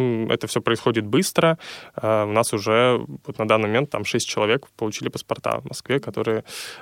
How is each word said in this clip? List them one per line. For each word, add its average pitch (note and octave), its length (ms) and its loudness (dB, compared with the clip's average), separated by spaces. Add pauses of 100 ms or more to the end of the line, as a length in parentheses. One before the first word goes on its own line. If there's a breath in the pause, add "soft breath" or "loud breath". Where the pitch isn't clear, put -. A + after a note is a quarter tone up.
(300)
это A#2 180 -2
всё - 140 -2
происходит A2+ 440 0
быстро. E3 520 2 (440 loud breath)
Э, G#2+ 240 2
у G#2 80 -2
нас A2+ 200 2
уже A2+ 460 4 (280)
вот C3 120 -8
на A2 80 0
данный A2 200 4
момент B2 220 2
там G#2 160 -4
шесть - 240 -2
человек A2 380 0 (100)
получили A2+ 320 -4
паспорта - 520 -4
в C3+ 40 -12
Москве, - 340 -4
которые, A2 440 -4 (380 loud breath)